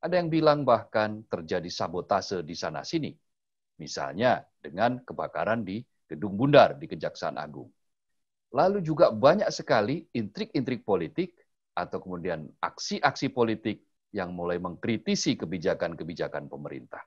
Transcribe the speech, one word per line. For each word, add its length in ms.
Ada 160
yang 80
bilang 320
bahkan 640
terjadi 480
sabotase 720
di 80
sana-sini. 560
Misalnya 640
dengan 400
kebakaran 640
di 160
Gedung 320
Bundar 400
di 80
Kejaksaan 560
Agung. 320
Lalu 320
juga 240
banyak 400
sekali 640
intrik-intrik 720
politik 480
atau 320
kemudian 400
aksi-aksi 720
politik 560
yang 240
mulai 240
mengkritisi 800
kebijakan-kebijakan 1120
pemerintah. 540